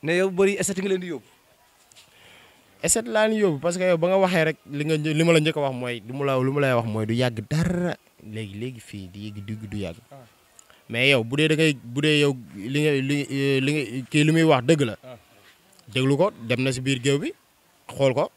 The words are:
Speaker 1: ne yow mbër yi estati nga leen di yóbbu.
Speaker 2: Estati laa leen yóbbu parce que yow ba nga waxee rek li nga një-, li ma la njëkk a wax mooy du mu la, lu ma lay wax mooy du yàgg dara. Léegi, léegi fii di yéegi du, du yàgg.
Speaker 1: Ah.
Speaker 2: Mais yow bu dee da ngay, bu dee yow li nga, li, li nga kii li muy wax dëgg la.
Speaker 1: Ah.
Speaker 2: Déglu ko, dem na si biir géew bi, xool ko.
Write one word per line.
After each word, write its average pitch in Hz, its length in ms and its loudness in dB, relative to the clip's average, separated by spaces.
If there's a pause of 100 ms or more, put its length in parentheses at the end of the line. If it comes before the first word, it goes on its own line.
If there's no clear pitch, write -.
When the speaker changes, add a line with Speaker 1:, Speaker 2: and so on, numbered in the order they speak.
Speaker 1:
ne 151 140 -2
yow 190 140 2
mbër 196 180 2
yi 202 120 0
estati 190 220 -2
nga 196 100 -4
leen 185 80 0
di 180 80 -10
yóbbu. 135 160 -10 (1600)
Speaker 2:
Estati - 260 0
laa 220 180 2
leen 220 140 0
yóbbu 170 180 2
parce 175 200 -2
que 185 100 2
yow 180 80 4
ba 165 160 0
nga 196 80 4
waxee 180 240 2
rek 156 120 -2 (140)
li 147 140 -4
nga 156 160 0
një-, 156 160 -2
li 160 80 2
ma 170 80 4
la 165 80 6
njëkk 156 160 0
a 151 40 -2
wax 135 140 -2
mooy 123 300 -6
du 120 80 -14
mu 139 140 -4
la, 135 100 2
lu 131 160 2
ma 143 80 0
lay 135 160 2
wax 117 100 0
mooy 110 200 -2
du 113 80 -2
yàgg 120 340 0
dara. 175 480 -2 (260)
Léegi, 107 380 -12
léegi 123 200 -10
fii 98 280 -14
di 92 160 -18
yéegi 104 160 -12
du, 107 140 -10 (120)
du 104 120 -10
yàgg. 87 180 -8 (160)
Speaker 1:
Ah. 139 40 -20 (760)
Speaker 2:
Mais 120 200 2
yow 123 140 4
bu 120 120 -4
dee 156 120 2
da 156 80 4
ngay, 156 160 2 (100)
bu 120 200 -6
dee 151 180 4
yow 143 160 2 (180)
li 113 280 -4
nga, 151 100 2
li, 139 240 0 (440)
li 135 120 0
nga 151 100 -2 (280)
kii 151 140 4
li 156 80 4
muy 165 120 4
wax 143 220 6
dëgg 147 180 4
la. 107 180 -4
Speaker 1:
Ah. 127 140 -18 (760)
Speaker 2:
Déglu 131 240 2
ko, 185 140 2 (160)
dem 120 160 -2
na 131 100 0
si 127 80 -6
biir 131 220 -2
géew 139 160 2
bi, 277 140 -4 (560)
xool 135 260 0
ko. 156 220 -2